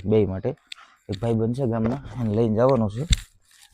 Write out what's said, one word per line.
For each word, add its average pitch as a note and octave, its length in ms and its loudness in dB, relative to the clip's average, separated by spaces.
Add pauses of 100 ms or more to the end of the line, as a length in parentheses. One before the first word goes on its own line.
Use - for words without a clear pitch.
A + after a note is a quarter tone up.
બે G#2+ 200 4
માટે. F#2+ 240 -4 (600)
એક G2 120 -6
ભાઈબંધ A#2 360 0
છે C#3 100 -2
ગામના, A#2 540 -4
એને A2 140 0
લઈને A2 200 2
જવાનો A#2 340 4
છે. A2 140 -8 (720)